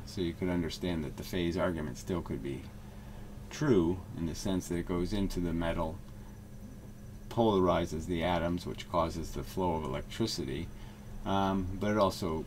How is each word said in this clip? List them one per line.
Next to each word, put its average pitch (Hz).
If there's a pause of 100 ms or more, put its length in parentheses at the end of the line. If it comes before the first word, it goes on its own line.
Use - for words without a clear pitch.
So -
you 85
could 92
understand 87
that 67
the -
phase 85
argument 80
still 85
could 71
be 67 (920)
true 92 (180)
in 82
the 76
sense 95
that 87
it 85
goes 90
into 101
the 87
metal, 85 (1300)
polarizes 87
the 85
atoms, 87
which -
causes 82
the 69
flow 90
of 78
electricity, 71 (580)
um, 98 (100)
but 104
it 107
also 90